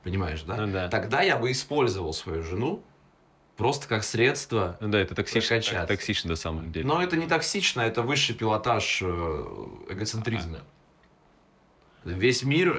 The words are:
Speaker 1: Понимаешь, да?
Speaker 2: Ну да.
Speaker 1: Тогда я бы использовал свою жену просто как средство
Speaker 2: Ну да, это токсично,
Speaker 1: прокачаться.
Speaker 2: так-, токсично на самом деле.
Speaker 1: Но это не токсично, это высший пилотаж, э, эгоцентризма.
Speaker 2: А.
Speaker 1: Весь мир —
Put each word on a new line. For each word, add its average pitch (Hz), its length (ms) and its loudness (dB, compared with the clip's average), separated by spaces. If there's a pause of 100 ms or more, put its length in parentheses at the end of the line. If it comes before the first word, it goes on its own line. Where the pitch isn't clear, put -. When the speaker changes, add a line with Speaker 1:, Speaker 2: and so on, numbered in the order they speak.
Speaker 1:
Понимаешь, 87 380 -2
да? 85 160 -6
Speaker 2:
Ну 104 160 0
да. 92 160 -2
Speaker 1:
Тогда 110 320 0
я 180 160 4
бы 120 140 0
использовал 117 600 0
свою 82 300 -6
жену 107 380 -2 (760)
просто 123 300 0
как 110 160 0
средство 113 800 2
Speaker 2:
Ну 107 80 -2
да, 104 100 4
это 95 160 0
токсично, 110 400 0
Speaker 1:
прокачаться. 107 260 0
Speaker 2:
так-, 87 60 -2
токсично 101 440 -2
на 82 40 0
самом 80 360 -6
деле. 80 160 -4
Speaker 1:
Но 160 140 2
это 180 140 0
не 165 120 0
токсично, 165 540 0
это 113 200 2
высший 127 340 2
пилотаж, 110 680 2
э, 95 40 0 (840)
эгоцентризма. 107 680 -4 (1500)
Speaker 2:
А. - 40 -6
Speaker 1:
Весь 110 340 2
мир — 160 360 4